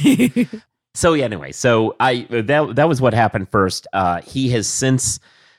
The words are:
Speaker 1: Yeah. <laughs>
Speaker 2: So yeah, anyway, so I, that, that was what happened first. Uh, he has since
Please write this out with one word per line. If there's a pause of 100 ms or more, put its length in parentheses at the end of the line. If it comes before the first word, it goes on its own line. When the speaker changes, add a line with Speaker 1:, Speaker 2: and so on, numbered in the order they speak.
Speaker 1:
Yeah.
<laughs> (400)
Speaker 2:
So
yeah,
anyway,
so
I,
that,
that
was
what
happened
first.
Uh,
he
has
since (380)